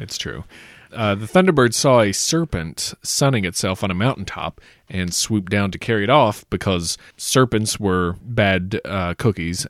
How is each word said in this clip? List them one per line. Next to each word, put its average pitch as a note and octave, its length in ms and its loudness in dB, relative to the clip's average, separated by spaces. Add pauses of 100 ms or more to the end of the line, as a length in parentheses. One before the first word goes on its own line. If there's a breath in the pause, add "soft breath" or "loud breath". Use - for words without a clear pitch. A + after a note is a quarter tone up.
it's - 180 -10
true. - 240 -8 (500 loud breath)
Uh, G#2 220 0
the G#2 120 -6
Thunderbird D3+ 480 4
saw B2+ 260 6
a G#2 120 4
serpent - 800 -4 (100)
sunning C3 400 2
itself F#2 400 -2
on F#2+ 80 0
a - 20 -2
mountaintop F#2+ 640 -4 (280 soft breath)
and F2+ 260 -4
swooped G2+ 380 -2
down G2+ 180 0
to - 80 -6
carry A2 240 0
it G#2 80 0
off B2+ 400 4
because F2+ 480 -2 (180 soft breath)
serpents A#2 640 0
were F2+ 420 0
bad, G2+ 640 0
uh, F2 300 -4
cookies F2+ 560 -2